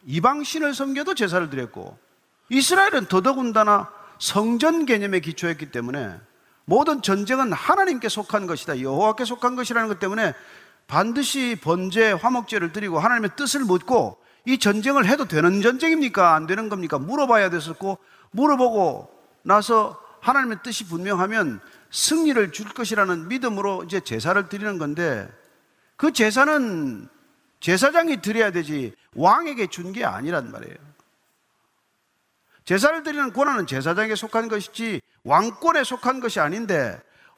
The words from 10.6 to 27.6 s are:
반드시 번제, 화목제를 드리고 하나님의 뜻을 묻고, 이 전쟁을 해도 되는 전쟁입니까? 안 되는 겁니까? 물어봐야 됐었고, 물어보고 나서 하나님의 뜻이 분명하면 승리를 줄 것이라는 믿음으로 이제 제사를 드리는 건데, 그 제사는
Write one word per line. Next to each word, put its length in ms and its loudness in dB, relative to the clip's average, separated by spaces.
반드시 760 -2
번제, 500 2
화목제를 600 -2
드리고 260 -4
하나님의 380 -2
뜻을 240 -2
묻고, 580 0
이 80 2
전쟁을 480 2
해도 220 2
되는 340 2
전쟁입니까? 760 4
안 120 0
되는 240 -4
겁니까? 280 -4
물어봐야 520 2
됐었고, 480 -6
물어보고 840 2
나서 600 2
하나님의 420 0
뜻이 240 -8
분명하면 720 -2
승리를 640 2
줄 200 -12
것이라는 560 0
믿음으로 560 -2
이제 160 -4
제사를 480 -2
드리는 300 -6
건데, 520 -4
그 180 0
제사는 960 0